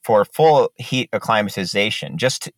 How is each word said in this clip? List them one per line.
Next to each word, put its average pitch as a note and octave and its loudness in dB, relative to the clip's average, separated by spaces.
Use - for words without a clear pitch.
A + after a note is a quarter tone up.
for G#2 4
full D3+ 4
heat B2+ -4
acclimatization, G2+ -2
just - -4